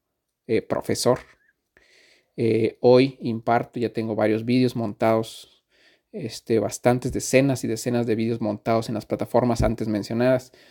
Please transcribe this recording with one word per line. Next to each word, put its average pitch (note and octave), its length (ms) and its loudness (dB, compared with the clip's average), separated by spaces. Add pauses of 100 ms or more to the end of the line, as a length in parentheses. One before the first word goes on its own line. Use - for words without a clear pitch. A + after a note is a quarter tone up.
(480)
eh, G#2+ 140 0
profesor. - 580 0 (1160)
Eh, A2+ 460 0
hoy B2+ 400 6
imparto, A#2+ 580 -2
ya A2 140 -4
tengo A2 200 -4
varios A2 320 0
vídeos B2 300 2
montados, A2+ 880 -4 (480)
este, A#2+ 480 -2
bastantes B2 520 0
decenas C3 520 2
y A2+ 40 -4
decenas A#2+ 400 -2
de A2 80 0
vídeos A2+ 260 -2
montados A2+ 480 -2
en A#2 60 -4
las G#2+ 100 -6
plataformas A#2 560 0
antes A2 260 0
mencionadas, A#2 640 0 (200)